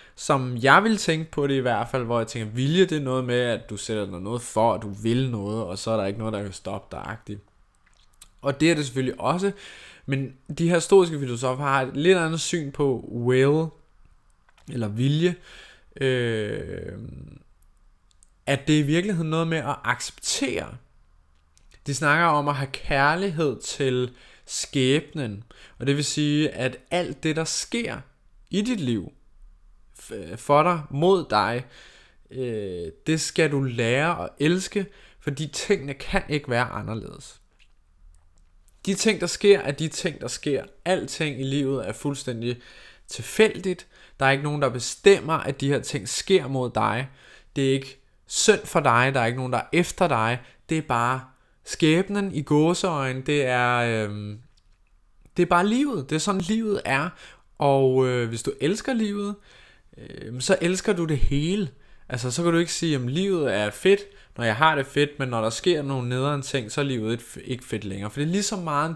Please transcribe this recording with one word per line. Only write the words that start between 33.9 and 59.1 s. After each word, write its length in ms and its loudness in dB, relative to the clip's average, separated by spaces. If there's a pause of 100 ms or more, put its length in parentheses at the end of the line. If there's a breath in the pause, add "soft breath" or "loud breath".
at 60 -6 (100)
elske, 460 0 (340 soft breath)
fordi 280 -6
tingene 460 -4
kan 360 -2
ikke 200 -4
være 160 2
anderledes. 760 -10 (1400)
De 80 0
ting, 280 0
der 60 -2
sker, 320 6
er 120 -4
de 160 -4
ting, 340 -6
der 60 -6
sker. 360 -4 (220)
Alting 540 -2
i 40 -6
livet 440 -2
er 60 -6
fuldstændig 680 -6 (460 loud breath)
tilfældigt. 800 0 (320 soft breath)
Der 60 2
er 60 6
ikke 120 0
nogen, 180 -2
der 80 2
bestemmer, 640 4
at 280 -2
de 60 0
her 120 2
ting 300 -6
sker 380 2
mod 280 -2
dig. 340 0 (460 loud breath)
Det 140 2
er 40 2
ikke 280 -6 (260)
synd 380 2
for 140 0
dig. 340 4
Der 60 0
er 60 2
ikke 120 -2
nogen, 160 -4
der 60 0
er 140 -6
efter 340 2
dig. 320 0 (300 loud breath)
Det 80 0
er 40 0
bare 400 0 (420 soft breath)
skæbnen 720 2
i 80 -2
gåseøjne. 800 2
Det 240 0
er, 300 2
øhm, 640 -2 (1000)
det 60 4
er 60 2
bare 180 4
livet. 420 0
Det 60 0
er 40 0
sådan, 220 -2
livet 440 -2
er. 240 0 (480 loud breath)
Og, 500 4
øh, 220 0
hvis 140 -8
du 80 -2 (100)
elsker 320 0
livet, 420 -2 (600 soft breath)